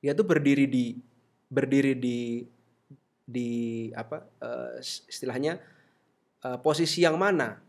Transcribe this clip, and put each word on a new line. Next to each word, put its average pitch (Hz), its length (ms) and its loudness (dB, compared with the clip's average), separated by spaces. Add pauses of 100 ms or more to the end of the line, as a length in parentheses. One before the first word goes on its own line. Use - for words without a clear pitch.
Dia 143 160 0
tuh 214 80 4
berdiri 143 400 6
di, 123 320 0 (560)
berdiri 135 400 2
di, 120 480 -4 (800)
di 120 260 -6 (440)
apa, 117 320 -10 (160)
eh, 120 400 -8
istilahnya, 135 800 -6 (800)
eh, 127 160 -6
posisi 156 460 2
yang 156 100 4
mana. 170 540 0